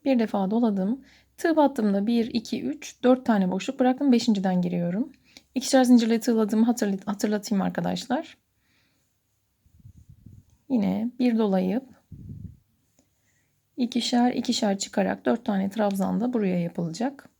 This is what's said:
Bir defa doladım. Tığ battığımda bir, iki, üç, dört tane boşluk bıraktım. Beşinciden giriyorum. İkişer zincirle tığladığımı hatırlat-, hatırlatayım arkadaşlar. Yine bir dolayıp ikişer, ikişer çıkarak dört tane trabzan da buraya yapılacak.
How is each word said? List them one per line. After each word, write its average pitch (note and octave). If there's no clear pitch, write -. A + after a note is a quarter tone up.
Bir C4
defa G3+
doladım. G#3+
Tığ E4
battığımda G#3+
bir, A#3
iki, -
üç, -
dört B3+
tane G3
boşluk F#3+
bıraktım. C4
Beşinciden F#3+
giriyorum. F3
İkişer C4
zincirle A#3
tığladığımı A3
hatırlat-, G#3
hatırlatayım G3+
arkadaşlar. F3+
Yine G#3+
bir A#3+
dolayıp G3
ikişer, A#3+
ikişer A3
çıkarak F#3+
dört A#3
tane G3
trabzan G3
da B3
buraya F#3+
yapılacak. E3+